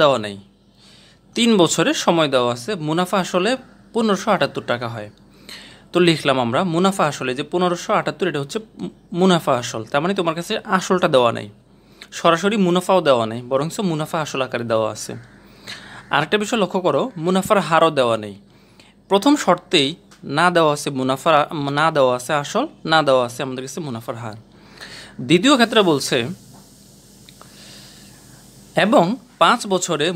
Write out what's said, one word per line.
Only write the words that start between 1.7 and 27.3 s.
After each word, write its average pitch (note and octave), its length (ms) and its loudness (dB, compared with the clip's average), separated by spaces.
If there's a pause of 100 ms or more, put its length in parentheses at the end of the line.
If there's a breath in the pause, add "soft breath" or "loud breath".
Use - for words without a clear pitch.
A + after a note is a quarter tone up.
সময় E3 300 2
দেওয়া B2 200 2
আছে, A#2+ 160 -10 (160)
মুনাফা F3+ 380 -2
আসলে F#3+ 260 -2 (420)
পনেরোশো A3 420 -2
আটাত্তর C#3 360 -4
টাকা A#2+ 220 -4
হয়। G#2+ 160 -12 (840 loud breath)
তো - 60 -2 (100)
লিখলাম C#3+ 380 2
আমরা A#2+ 140 0 (140)
মুনাফা F#3+ 380 2
আসলে B2+ 280 -6
যে D3 40 -4 (100)
পনেরোশো F3+ 460 -2
আটাত্তর, - 320 -4
এটা D3 120 -4
হচ্ছে C#3 160 -10
মু-, - 340 -14 (260)
মুনাফা F3 420 2
আসল। A#2+ 200 -8 (100)
তার C#3+ 120 0
মানে F#3 160 -2
তোমার E3 200 -4
কাছে E3+ 140 -8 (240)
আসলটা F3+ 380 0
দেওয়া A#2+ 220 4
নেই, A2+ 100 -10 (720 loud breath)
সরাসরি E3+ 360 2 (100)
মুনাফাও F3+ 420 2
দেওয়া A#2+ 240 4
নেই, A#2+ 180 -8
বরঞ্চ C#3 260 -2 (160)
মুনাফা D#3 340 -4
আসল C#3+ 200 -6
আকারে A#2+ 260 -6
দেওয়া A2 240 0
আছে। - 180 -12 (1000 loud breath)
আরেকটা D#3 280 0
বিষয় A3 200 -2
লক্ষ্য F3+ 240 -2
করো, C#3+ 140 2 (240)
মুনাফার F#3+ 340 2 (100)
হারও E3 200 4 (100)
দেওয়া A#2 240 2
নেই। G2+ 120 -12 (720 soft breath)
প্রথম G3+ 240 4 (100)
শর্তেই D#3+ 460 2 (480)
না E3 80 4 (100)
দেওয়া D#3+ 220 4
আছে D3 120 -6 (100)
মুনাফা, C3 320 0 (480)
না D#3 60 4 (100)
দেওয়া C3 240 4
আছে - 120 -8 (120)
আসল, G#3+ 220 -4 (260)
না D#3+ 160 6
দেওয়া C3 200 4
আছে A#2+ 180 -12
আমাদের C3 200 -8
কাছে C#3 220 -14
মুনাফার A#2+ 360 -10
হার। G#2+ 140 -12 (920 loud breath)
দ্বিতীয় F#3 300 4
ক্ষেত্রে A#3 200 2 (100)
বলছে, C#3+ 280 0 (2750 loud breath)